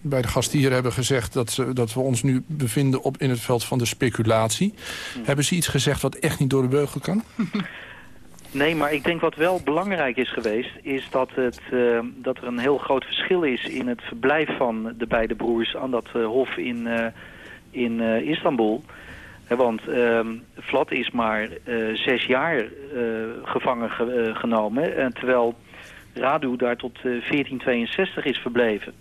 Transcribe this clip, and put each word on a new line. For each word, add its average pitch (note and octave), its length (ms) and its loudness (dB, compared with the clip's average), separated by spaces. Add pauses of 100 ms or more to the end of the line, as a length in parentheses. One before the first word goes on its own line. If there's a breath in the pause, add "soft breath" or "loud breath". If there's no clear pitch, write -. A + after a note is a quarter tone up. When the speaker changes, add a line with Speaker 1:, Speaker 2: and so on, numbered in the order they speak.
Speaker 1:
bij C3+ 220 0
de A#2 60 0
gasten - 300 2
hier C3+ 140 4
hebben B2+ 200 2
gezegd B2+ 400 0
dat B2 180 0
ze, B2+ 220 0
dat A#2+ 200 0
we B2 80 -2
ons C3 220 2
nu C3 240 4
bevinden... C#3 560 2
Op, C#3 160 0
in C#3 120 2
het A#2 100 0
veld A#2+ 240 2
van C3 140 0
de A#2+ 80 2
speculatie. A2+ 880 2 (400 loud breath)
Speaker 2:
Hmm. A#2+ 100 -8
Speaker 1:
Hebben C#3 200 2
ze F#3 100 2
iets E3+ 140 2
gezegd C#3 340 2
wat C3+ 120 0
echt - 240 0
niet C3+ 120 4
door C3+ 120 4
de B2+ 60 2
beugel C#3 320 2
kan? G3+ 220 0 (140)
<laughs> G3 260 -2 (880 loud breath)
Speaker 2:
Nee, D3 240 2
maar D3+ 180 2
ik C#3 120 -2
denk E3+ 160 0
wat D#3+ 140 2
wel F3 300 2
belangrijk D#3 520 0
is B2 160 0
geweest... A2+ 380 -2 (120)
is C3+ 280 -4
dat C3 240 0
het, B2+ 260 -2 (120)
eh, A#2+ 260 4 (160)
dat B2+ 220 -6
er - 100 -14
een A#2+ 120 -4
heel C3+ 200 2
groot C3 260 0
verschil - 380 0
is C3 220 0
in B2 240 -4
het A#2+ 140 -4
verblijf C#3 540 0
van A2+ 420 0
de A#2 80 -4
beide A2+ 280 2
broers... A2+ 420 0
aan C3 140 -4
dat, A#2 240 0
eh, A#2 100 2
hof B2 320 2
in, A#2+ 300 -4
eh, A#2 200 0 (640 loud breath)
in, A#2 300 -2
eh, A2+ 280 2
Istanbul. B2 560 2 (600 loud breath)
Hè, A#2+ 120 0
want, A#2+ 320 2
ehm, A#2 380 4 (320)
Vlad - 340 0
is B2+ 180 -2
maar, A2 380 0 (160)
eh, A#2+ 100 -6 (200)
zes A2+ 300 0
jaar, C#3 340 2
eh, G#2+ 60 0 (800)
gevangen A#2 480 -2
ge-, A#2+ 220 -2 (160)
eh, A2 80 -4
genomen, A#2 600 0
en B2+ 160 0
terwijl B2 420 2 (600 loud breath)
Radu C3 420 0
daar B2 200 0
tot, B2 280 -10
eh, B2+ 160 0
veertien C#3 380 -2
tweeënzestig C3 680 0
is B2+ 140 0
verbleven. A#2 640 0